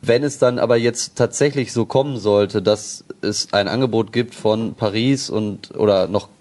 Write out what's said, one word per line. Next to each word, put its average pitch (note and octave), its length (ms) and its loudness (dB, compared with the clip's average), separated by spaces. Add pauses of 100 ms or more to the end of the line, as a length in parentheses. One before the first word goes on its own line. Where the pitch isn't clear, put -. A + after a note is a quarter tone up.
Wenn A#2+ 180 4
es C#3+ 140 -4
dann B2 220 2
aber A#2 160 4
jetzt A#2 400 -2
tatsächlich C#3 560 0
so A2+ 140 0
kommen C3+ 320 0
sollte, G2+ 440 2
dass - 440 -2 (160)
es - 320 -4
ein G2 160 2
Angebot A2+ 420 0
gibt A#2+ 240 -4
von A2 400 -2
Paris A#2 540 -2
und, G#2 480 -6
oder G2 300 2
noch G2 200 -2 (140)